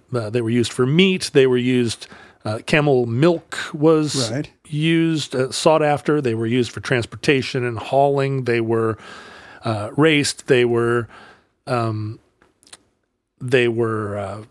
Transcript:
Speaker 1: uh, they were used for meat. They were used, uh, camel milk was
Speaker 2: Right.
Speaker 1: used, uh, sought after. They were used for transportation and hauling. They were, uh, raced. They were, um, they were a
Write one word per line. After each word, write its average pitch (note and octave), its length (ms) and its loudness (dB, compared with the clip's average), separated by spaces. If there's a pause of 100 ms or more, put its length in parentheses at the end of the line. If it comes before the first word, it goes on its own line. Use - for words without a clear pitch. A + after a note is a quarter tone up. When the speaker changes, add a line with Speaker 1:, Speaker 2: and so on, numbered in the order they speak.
(140)
Speaker 1:
uh, A2+ 160 -6
they A#2+ 120 -2
were A2+ 80 -2
used A#2 240 0
for B2+ 120 2
meat. F3+ 480 2
They C3+ 140 6
were B2+ 100 2
used, B2 500 -2 (380)
uh, A2 200 -6
camel C#3+ 400 2
milk D3 520 0 (160)
was D3+ 580 2
Speaker 2:
Right. C#3 180 -6 (180)
Speaker 1:
used, D#3+ 680 0
uh, B2+ 160 -2
sought D#3+ 300 4
after. D3 400 0
They A#2+ 140 -2
were A2+ 100 -4
used A#2 260 0
for G#2 100 -14
transportation B2+ 840 -2
and A#2+ 160 -6
hauling. C#3 640 0
They A#2 180 0
were, A2+ 360 0 (680)
uh, A2 320 -4
raced. D3 520 2
They B2 180 4
were, A#2 420 0 (600)
um, A2+ 520 -4 (1200)
they B2 280 0
were A2 480 -2
a G2+ 360 -10